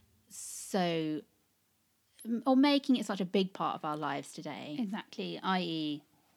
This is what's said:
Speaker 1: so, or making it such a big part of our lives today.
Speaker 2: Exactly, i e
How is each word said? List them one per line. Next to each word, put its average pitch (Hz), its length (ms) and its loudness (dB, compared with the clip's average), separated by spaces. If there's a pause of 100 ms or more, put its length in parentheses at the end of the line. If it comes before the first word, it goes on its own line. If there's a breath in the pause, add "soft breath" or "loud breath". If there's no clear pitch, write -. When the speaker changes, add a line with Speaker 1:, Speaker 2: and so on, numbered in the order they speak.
(280 soft breath)
Speaker 1:
so, 160 920 -2 (1300)
or 262 100 6
making 277 400 6
it 220 100 0
such 196 140 -2
a 196 40 2
big 190 280 2
part - 240 -2
of - 80 -10
our 151 120 -2
lives 143 360 -4
today. 160 460 -10
Speaker 2:
Exactly, 190 640 -6
i 185 180 2
e 160 420 -4 (340)